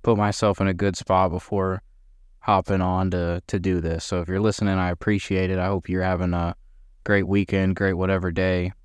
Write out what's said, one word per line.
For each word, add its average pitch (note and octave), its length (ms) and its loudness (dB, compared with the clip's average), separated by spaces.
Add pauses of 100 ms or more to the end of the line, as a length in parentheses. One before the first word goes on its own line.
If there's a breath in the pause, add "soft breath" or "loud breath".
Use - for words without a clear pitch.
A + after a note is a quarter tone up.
put A2+ 160 2
myself G#2 420 2
in G2 80 2
a F#2+ 60 0
good F#2 240 0
spot F#2 340 2
before F#2+ 500 -4 (580)
hopping F#2+ 420 0
on F#2 300 0
to, F2 360 -2
to G#2 100 -4
do F2+ 220 0
this. E2 240 -4
So F2+ 160 -4
if F2 80 -6
you're F#2 140 -2
listening, G#2 360 0
I F2+ 120 0
appreciate F#2+ 600 -2
it. F#2 100 0
I F2+ 80 0
hope G2 200 -2
you're F#2 160 0
having F2+ 300 0
a E2+ 220 -2 (500)
great G2+ 220 2
weekend, F#2+ 480 2
great F#2+ 180 0
whatever F#2 380 0
day. F#2 400 0 (140)